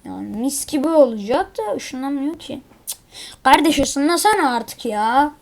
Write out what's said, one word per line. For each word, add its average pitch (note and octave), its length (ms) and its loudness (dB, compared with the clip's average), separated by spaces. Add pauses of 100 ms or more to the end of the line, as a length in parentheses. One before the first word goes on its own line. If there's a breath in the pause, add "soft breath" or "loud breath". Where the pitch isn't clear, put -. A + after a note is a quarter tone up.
Yani G3+ 320 -10
mis C4+ 280 -4
gibi D4 220 -2
olacak C4 680 2
da A4 180 -4
ışınlanmıyor C#4 640 -6
ki. - 220 -12 (260)
Cık. - 560 -16
Kardeş D4 360 6
ışınlasana D#4 760 2
artık - 300 -8
ya. A#3 460 2 (100)